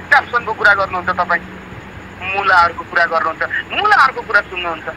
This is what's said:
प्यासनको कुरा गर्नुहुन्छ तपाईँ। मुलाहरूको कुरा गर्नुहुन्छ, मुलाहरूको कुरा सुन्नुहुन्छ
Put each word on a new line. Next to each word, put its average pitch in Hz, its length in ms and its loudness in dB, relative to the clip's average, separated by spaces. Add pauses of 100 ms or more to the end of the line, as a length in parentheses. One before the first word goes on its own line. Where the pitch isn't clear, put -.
प्यासनको 240 440 2
कुरा 208 200 4
गर्नुहुन्छ 190 360 -2
तपाईँ। 180 320 0 (800)
मुलाहरूको 185 640 2
कुरा 170 220 2
गर्नुहुन्छ, 165 380 -2 (280)
मुलाहरूको 285 500 2
कुरा 208 200 0
सुन्नुहुन्छ 175 440 -8 (120)